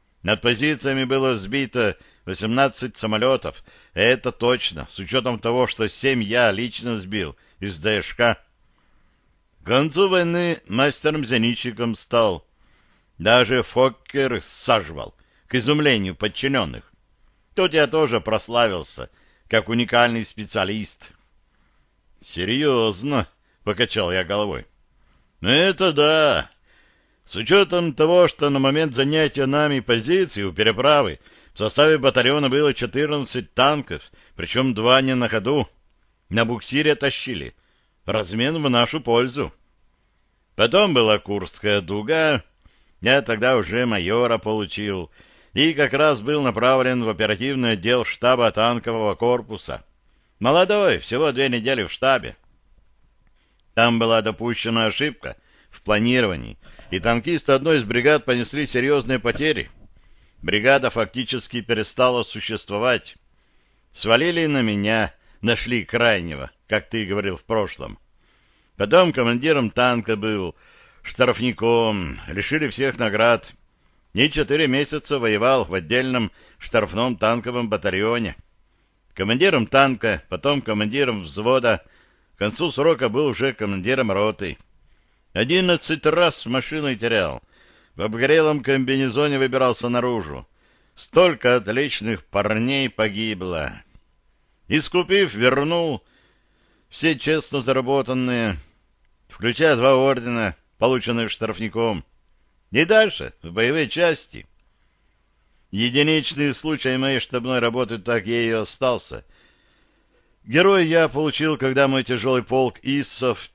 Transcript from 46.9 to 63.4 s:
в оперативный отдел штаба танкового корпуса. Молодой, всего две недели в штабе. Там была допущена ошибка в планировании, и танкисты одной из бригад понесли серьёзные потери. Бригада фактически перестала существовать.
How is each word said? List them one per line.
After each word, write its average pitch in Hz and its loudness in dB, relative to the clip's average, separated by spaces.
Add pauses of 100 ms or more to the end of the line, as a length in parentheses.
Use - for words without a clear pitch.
в 110 -2
оперативный 113 -2
отдел 113 0
штаба 120 2
танкового 113 0
корпуса. 110 -4 (560)
Молодой, 180 4
всего 143 -2
две 135 0
недели 120 -2
в 82 -8
штабе. 127 0 (1400)
Там 117 4
была 113 4
допущена 113 -2
ошибка 120 -6 (320)
в - -20
планировании, 104 0 (340)
и 92 -2
танкисты 117 0
одной 147 2
из 123 -2
бригад 123 2
понесли 131 -2
серьёзные 127 0
потери. 117 -2 (680)
Бригада 120 2
фактически 120 -4
перестала 117 0
существовать. 107 -4 (760)